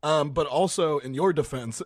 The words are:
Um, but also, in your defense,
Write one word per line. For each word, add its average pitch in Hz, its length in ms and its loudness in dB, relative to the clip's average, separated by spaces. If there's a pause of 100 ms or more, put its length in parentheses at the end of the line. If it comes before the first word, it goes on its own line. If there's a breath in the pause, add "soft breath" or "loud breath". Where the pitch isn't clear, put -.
Um, 151 280 2
but 151 140 0
also, 156 540 2
in 131 140 -10
your 175 180 2
defense, 131 540 -4